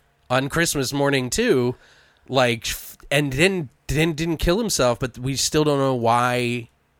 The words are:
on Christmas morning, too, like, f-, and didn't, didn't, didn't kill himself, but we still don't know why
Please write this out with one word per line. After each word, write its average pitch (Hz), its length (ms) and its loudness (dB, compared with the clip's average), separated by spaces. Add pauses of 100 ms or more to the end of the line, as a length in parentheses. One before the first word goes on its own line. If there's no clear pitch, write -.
(300)
on 131 200 0
Christmas 156 440 -2
morning, 139 360 0
too, 127 460 2 (540)
like, 123 380 2
f-, - 300 -10 (140)
and 143 200 0
didn't, 165 380 0 (180)
didn't, 156 280 0
didn't 165 220 -4
kill 175 220 2
himself, 131 400 0
but 123 180 -6
we 131 180 -6
still 151 280 0
don't 143 160 2
know 135 160 2
why 120 720 0 (300)